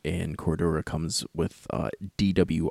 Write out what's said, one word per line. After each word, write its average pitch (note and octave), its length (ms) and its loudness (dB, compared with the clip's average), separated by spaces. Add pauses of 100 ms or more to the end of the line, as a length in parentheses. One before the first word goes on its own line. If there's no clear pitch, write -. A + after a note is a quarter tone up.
and F2 340 -2
Cordura D#2+ 460 0
comes - 500 -4
with, - 360 -4
uh, - 200 -2 (280)
D G2 160 4
W E2+ 380 2